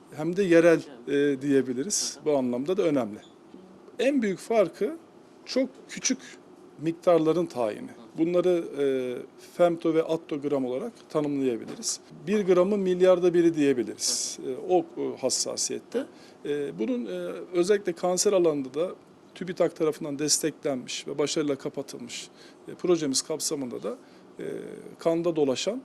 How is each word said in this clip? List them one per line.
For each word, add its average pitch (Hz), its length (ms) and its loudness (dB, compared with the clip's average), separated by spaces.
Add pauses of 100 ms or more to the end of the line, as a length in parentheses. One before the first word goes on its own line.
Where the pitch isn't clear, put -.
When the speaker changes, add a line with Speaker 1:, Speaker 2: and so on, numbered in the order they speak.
(160)
Speaker 1:
hem 160 200 -4
de 202 80 2
yerel, 165 380 8 (260)
e, 143 340 2
diyebiliriz. 135 720 0
Speaker 2:
Hı - 40 -18
hı. - 60 -12
Speaker 1:
Bu 147 120 2
anlamda 131 400 -2
da 196 60 2
önemli. 123 340 0 (840)
En 269 220 2
büyük 196 180 -2
farkı 220 580 0 (480)
çok 262 240 -2 (200)
küçük - 280 -4 (640)
miktarların 165 640 2
tayini. 117 440 -4 (280)
Bunları, 175 460 2 (140)
e, 143 80 0 (720)
femto 170 360 2
ve 160 100 4
attogram 143 600 -2
olarak 127 260 -6 (180)
tanımlayabiliriz. 135 920 -2 (280)
Bir 208 180 2
gramın 185 340 4
milyarda 180 540 4
biri 170 220 6
diyebiliriz, 123 920 0
e, 135 260 -2
o, 180 40 8
o 139 440 -4
hassasiyette. 127 840 -4 (400)
E, 147 340 -4
bunun, 240 260 -2
e, 196 40 -8 (440)
özellikle 185 400 2
kanser 180 400 0
alanında 151 400 2
da 170 220 -4 (400)
tübitak 175 400 -2
tarafından 151 440 -2
desteklenmiş 147 880 -2
ve 143 100 -8
başarıyla 147 380 0
kapatılmış, 135 720 -10 (380)
e, - 60 -12
projemiz 156 480 0
kapsamında 143 640 -6
da, - 140 -6 (420)
e, - 40 -10 (560)
kanda 165 360 0
dolaşan 156 500 0